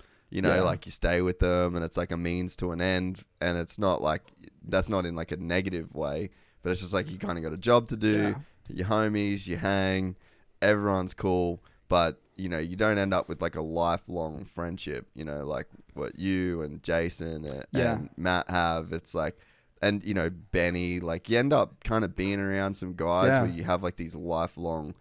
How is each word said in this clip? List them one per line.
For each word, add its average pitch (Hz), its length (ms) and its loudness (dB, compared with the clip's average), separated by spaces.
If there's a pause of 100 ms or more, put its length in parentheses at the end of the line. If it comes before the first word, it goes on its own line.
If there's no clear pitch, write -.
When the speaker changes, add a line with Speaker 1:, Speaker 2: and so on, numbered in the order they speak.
(300)
Speaker 1:
you 95 140 -4
know, 87 120 6
Speaker 2:
Yeah. 92 60 4
Speaker 1:
like, 85 240 0
you - 60 -14
stay 87 300 2
with 90 180 0
them 90 360 4
and 85 100 0
it's, 82 120 -4
like, 87 140 -2
a 85 60 -4
means 87 400 -2
to 90 140 -4
an 85 100 -4
end, 92 420 0 (180)
and 87 160 0
it's 85 220 -6
not, 92 220 2
like, 78 200 0 (460)
that's 95 220 2
not 95 160 2
in, 85 100 -4
like, 82 160 -6
a 78 60 -4
negative 90 580 -2
way, 76 340 -2 (320)
but 90 100 -2
it's 92 100 -2
just, 90 120 -8
like, 90 160 0
you 92 80 -10
kinda 87 240 -4
got 80 120 -4
a 80 40 -8
job 120 300 4
to - 100 -4
do, 104 380 4 (320)
Speaker 2:
Yeah. - 80 -10
Speaker 1:
your 90 120 -2
homies, 104 600 0
you 85 100 -4
hang, 95 580 0 (460)
everyone's 101 540 2
cool, 90 480 0 (240)
but, 85 340 2 (140)
you 95 140 -6
know, 85 100 -4
you 85 160 -4
don't 107 240 4
end 98 140 2
up 90 140 0
with, 85 140 -6
like, 85 140 -2
a 80 60 -4
lifelong 82 840 -2
friendship, 82 680 -8
you 73 80 -10
know, 73 240 -6
like 71 180 -4 (300)
what 69 240 -8
you 90 420 0
and 76 220 -8
Jason 82 640 -2
a-, 69 260 -10
Speaker 2:
Yeah. 120 220 2
Speaker 1:
and 101 220 -6
Matt 90 360 0
have. 82 420 0
It's - 220 -8
like, 80 200 -2 (460)
and, 104 240 2
you 104 80 -2
know, 85 160 0
Benny, 87 680 0
like, 85 300 -4
you 117 100 4
end 139 140 4
up 104 300 2
kinda 110 240 2
being 98 320 0
around 98 360 0
some 92 180 -8
guys 87 360 4
Speaker 2:
Yeah. 135 140 4
Speaker 1:
where 110 80 0
you 85 120 -6
have, 90 180 0
like, 87 140 -4
these 82 180 -10
lifelong 82 880 -4